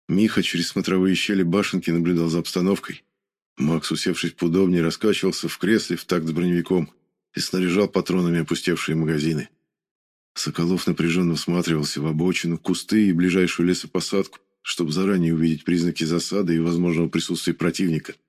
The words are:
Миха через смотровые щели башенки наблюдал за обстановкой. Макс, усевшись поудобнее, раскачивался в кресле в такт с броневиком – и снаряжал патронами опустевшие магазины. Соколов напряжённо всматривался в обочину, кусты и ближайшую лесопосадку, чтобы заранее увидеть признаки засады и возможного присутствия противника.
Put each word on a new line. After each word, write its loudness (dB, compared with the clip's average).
Миха 2
через -2
смотровые 2
щели 0
башенки 0
наблюдал 2
за 0
обстановкой. -2
Макс, 0
усевшись -2
поудобнее, 2
раскачивался 0
в -6
кресле 0
в -14
такт -2
с -2
броневиком – 0
и -6
снаряжал 0
патронами 0
опустевшие -2
магазины. -2
Соколов -2
напряжённо 0
всматривался -2
в -2
обочину, -2
кусты 0
и 4
ближайшую 2
лесопосадку, -2
чтобы -4
заранее 2
увидеть 0
признаки 0
засады 0
и 2
возможного 0
присутствия -2
противника. -2